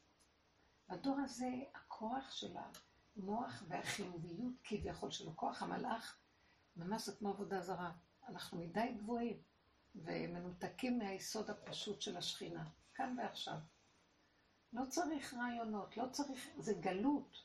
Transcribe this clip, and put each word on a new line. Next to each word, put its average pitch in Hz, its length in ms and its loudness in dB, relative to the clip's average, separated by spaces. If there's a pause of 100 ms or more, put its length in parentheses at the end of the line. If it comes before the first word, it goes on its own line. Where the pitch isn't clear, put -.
(880)
הדור 269 360 2
הזה, 247 260 0 (240)
הכוח 247 560 -4
של - 260 -4 (600)
המוח 214 520 0
והחיוביות 180 840 -2 (100)
כביכול - 460 0
שלו, 160 260 -4
כוח - 260 0
המלאך, 175 560 0 (580)
ממש 180 300 0
זה 196 100 -4
כמו 202 120 0
עבודה 196 320 2
זרה. 175 320 0 (360)
אנחנו 175 300 -6
מדי 208 400 2
גבוהים 233 440 0 (520)
ומנותקים 175 1040 0
מהיסוד 202 520 0
הפשוט 202 500 -4
של 190 160 -2
השכינה, 170 480 -2 (360)
כאן 247 180 2
ועכשיו. - 400 0 (1120)
לא 233 160 2
צריך 294 460 2
רעיונות, 233 640 0
לא 240 160 2
צריך, 285 360 0 (100)
זה 196 160 4
גלות. 202 720 4